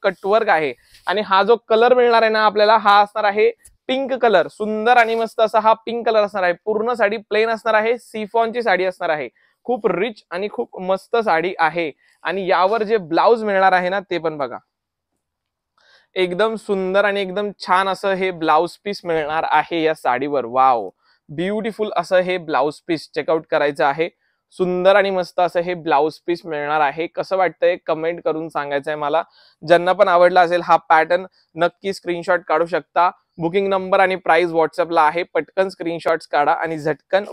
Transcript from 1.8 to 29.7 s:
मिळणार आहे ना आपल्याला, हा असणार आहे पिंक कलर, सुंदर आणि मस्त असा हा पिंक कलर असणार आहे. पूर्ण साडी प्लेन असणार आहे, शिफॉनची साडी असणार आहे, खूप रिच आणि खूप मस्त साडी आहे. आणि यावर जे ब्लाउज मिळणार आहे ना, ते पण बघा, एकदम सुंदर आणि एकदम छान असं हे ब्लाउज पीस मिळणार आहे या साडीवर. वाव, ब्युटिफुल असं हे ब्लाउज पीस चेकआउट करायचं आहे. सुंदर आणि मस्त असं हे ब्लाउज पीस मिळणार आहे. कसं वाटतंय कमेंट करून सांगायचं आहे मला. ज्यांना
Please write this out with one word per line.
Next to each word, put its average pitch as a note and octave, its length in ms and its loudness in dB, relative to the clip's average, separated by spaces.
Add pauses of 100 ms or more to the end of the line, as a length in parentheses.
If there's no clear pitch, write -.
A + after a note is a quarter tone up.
मिळणार A#3+ 280 4
आहे A3 100 2
ना G#3+ 140 0
आपल्याला, G#3 320 4
हा G3+ 240 6
असणार G#3 220 -2
आहे G#3+ 260 2 (400)
पिंक C4 240 -2
कलर, G#3 340 2
सुंदर G#3+ 500 0
आणि A3+ 180 2
मस्त A3+ 260 -4
असा A3 180 2
हा A3 140 4 (120)
पिंक A#3 200 -6
कलर A3 180 2
असणार G3+ 200 -4
आहे. F3 100 0 (120)
पूर्ण A3 280 -2
साडी A3 260 0
प्लेन G#3+ 300 -2
असणार A3 240 -2
आहे, A3 260 2
शिफॉनची A3+ 640 -4
साडी F#3+ 240 0
असणार F3+ 240 -4
आहे, D3+ 180 -4 (380)
खूप A#3 220 -2
रिच G3 440 -4
आणि F#3+ 200 -6
खूप A#3+ 300 -10
मस्त F#3+ 360 -4
साडी F#3 420 0
आहे. D#3+ 320 -2 (320)
आणि F3+ 240 -6
यावर F#3+ 360 2
जे G#3+ 140 -2
ब्लाउज F3+ 460 2
मिळणार F#3+ 300 2
आहे F3+ 160 0
ना, G3+ 100 -2
ते F#3 180 -6
पण D#3 200 -4
बघा, A#2+ 200 -8 (1600)
एकदम F#3+ 400 -2
सुंदर G3 500 -2
आणि G3+ 160 -2
एकदम G3 380 -6
छान F#3+ 280 0
असं F#3+ 260 -2
हे F#3 180 -2
ब्लाउज D#3+ 400 2 (140)
पीस G3+ 180 -8
मिळणार D#3 460 -2
आहे D#3 340 0
या D#3 120 0
साडीवर. C3 500 -2
वाव, B2 440 2 (400)
ब्युटिफुल G3+ 640 -6
असं F3 240 0
हे F#3 180 0
ब्लाउज D3 500 -2
पीस D#3+ 280 -4
चेकआउट E3 360 -2
करायचं D3 340 0
आहे. D#3 240 -2 (480)
सुंदर F3+ 380 2
आणि G3 140 2
मस्त F3+ 300 -4
असं F3 200 0
हे F3 140 -4
ब्लाउज D3+ 440 0 (100)
पीस E3+ 180 -4
मिळणार D3+ 360 -2
आहे. D#3 260 -2
कसं F#3 300 -6
वाटतंय F3 380 0 (100)
कमेंट E3 380 -4
करून D#3+ 260 -4
सांगायचं C#3+ 420 -6
आहे D3+ 80 -6
मला. D3+ 220 0 (420)
ज्यांना E3+ 300 4